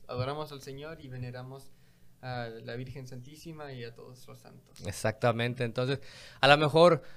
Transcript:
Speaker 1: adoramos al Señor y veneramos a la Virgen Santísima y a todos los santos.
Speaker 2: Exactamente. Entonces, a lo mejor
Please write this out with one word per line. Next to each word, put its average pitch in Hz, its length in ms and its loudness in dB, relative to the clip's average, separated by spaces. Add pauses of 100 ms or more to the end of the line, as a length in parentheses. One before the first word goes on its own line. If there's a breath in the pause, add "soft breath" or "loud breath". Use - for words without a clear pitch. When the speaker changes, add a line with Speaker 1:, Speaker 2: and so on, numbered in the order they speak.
Speaker 1:
adoramos 143 440 -4
al 135 100 -14
Señor 147 380 -12
y 147 80 -14
veneramos 127 640 -10 (500 soft breath)
a 123 280 -6 (140)
la 120 120 -8
Virgen 127 320 -10
Santísima 147 640 -14
y 123 120 -10
a 117 100 -12
todos - 340 -18
los 120 120 -18
santos. - 460 -18
Speaker 2:
Exactamente. 117 800 0
Entonces, 127 380 -2 (400 loud breath)
a 135 60 8
lo 143 100 12
mejor 156 440 8 (160 loud breath)